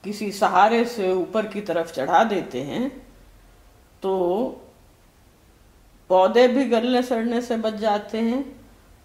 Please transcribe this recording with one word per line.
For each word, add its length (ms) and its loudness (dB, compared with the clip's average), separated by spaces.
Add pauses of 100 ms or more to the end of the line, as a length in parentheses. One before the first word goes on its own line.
किसी 280 -6
सहारे 540 2
से 260 -4
ऊपर 360 -2
की 140 -8
तरफ 300 -4
चढ़ा 320 2
देते 380 -2
हैं, 280 -4 (1120)
तो 120 -2 (2000)
पौधे 380 6
भी 180 2
गलने 380 2
सड़ने 380 -2
से 160 -4
बच 160 -2
जाते 440 -2
हैं 420 -2 (460)